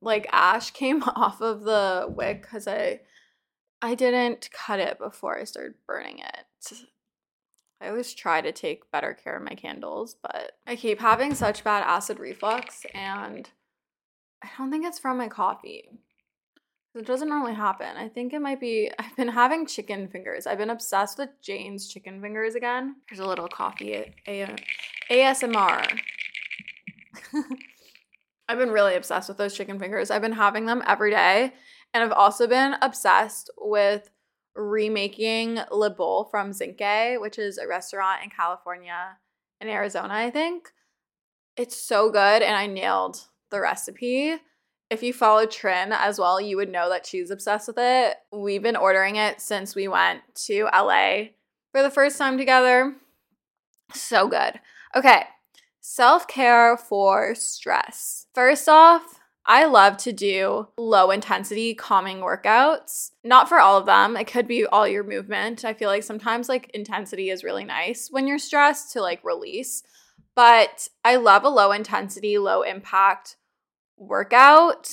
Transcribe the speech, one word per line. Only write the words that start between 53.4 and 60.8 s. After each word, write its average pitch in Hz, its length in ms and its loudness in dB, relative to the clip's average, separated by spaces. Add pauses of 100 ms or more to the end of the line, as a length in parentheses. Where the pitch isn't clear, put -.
So - 360 0
good. - 300 -2 (380)
Okay, 254 280 6 (560)
self-care 240 960 4
for 202 580 0
stress. - 1000 -6
First 262 340 2
off, 330 520 8 (300)
I 262 140 8
love 208 340 8
to 247 140 -6
do 202 640 -2
low-intensity 208 960 2